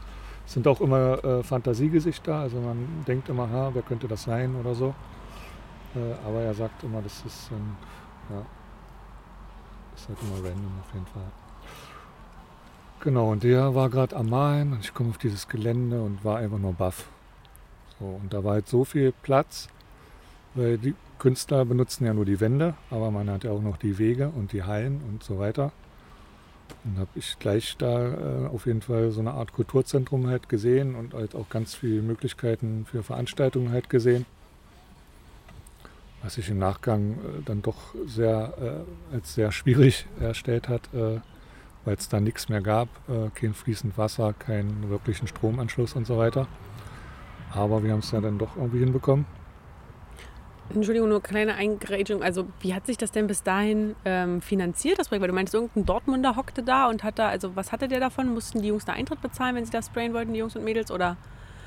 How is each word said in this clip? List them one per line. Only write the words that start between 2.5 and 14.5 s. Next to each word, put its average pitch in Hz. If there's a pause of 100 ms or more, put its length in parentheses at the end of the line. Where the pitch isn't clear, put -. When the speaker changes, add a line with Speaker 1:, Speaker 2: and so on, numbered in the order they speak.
Speaker 1:
man 120 (200)
denkt 131
immer, 123
„Ha, 131
wer 123
könnte 117
das 104
sein?“ 127
oder 123
so. 131 (1000)
Äh, 117
aber 110
er 113
sagt 110
immer, 110
das 101
ist -
ein, 104 (520)
ja, 104 (1500)
ist -
halt 104
immer 101
random 95 (100)
auf -
jeden 92
Fall. 98 (1700)
Genau, 120
und 107
der 127
war 131
grad 131
am 113
Malen 147